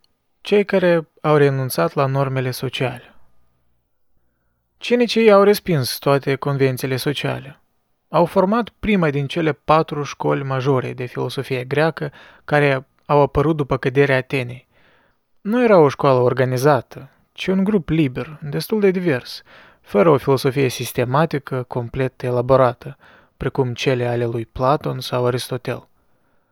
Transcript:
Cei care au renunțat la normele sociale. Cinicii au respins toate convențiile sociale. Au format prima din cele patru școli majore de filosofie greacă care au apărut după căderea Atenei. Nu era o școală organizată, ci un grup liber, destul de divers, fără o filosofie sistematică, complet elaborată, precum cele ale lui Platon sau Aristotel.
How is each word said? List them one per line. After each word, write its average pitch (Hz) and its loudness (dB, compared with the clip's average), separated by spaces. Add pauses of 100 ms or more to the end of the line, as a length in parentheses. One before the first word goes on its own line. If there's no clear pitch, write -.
(400)
Cei 202 2
care 175 2 (120)
au 151 2
renunțat 139 2
la 143 0
normele 135 -2
sociale. 123 -6 (1600)
Cinicii 226 2
au 202 8
respins 185 2
toate 139 0
convențiile 131 -2
sociale. 135 -6 (480)
Au 170 2
format 196 0
prima 185 0
din 139 -2
cele 160 -2
patru 156 0
școli 147 -4
majore 131 -2
de 123 -8
filosofie 127 -6
greacă 147 -2 (320)
care 143 2 (200)
au 147 4
apărut 147 2
după 139 -2
căderea 135 2
Atenei. 127 -4 (720)
Nu 240 -2
era 214 6
o 151 6
școală 131 2
organizată, 127 0 (240)
ci - -10
un 190 0
grup 202 0
liber, 147 -2
destul 160 -4
de 196 4
divers, 175 -4 (380)
fără 190 2
o 143 6
filosofie 135 0
sistematică, 131 -4
complet 127 -6
elaborată, 123 2 (400)
precum 127 -4
cele 123 -2
ale 120 -2
lui 117 -6
Platon 135 -2
sau 123 -4
Aristotel. 123 -6 (640)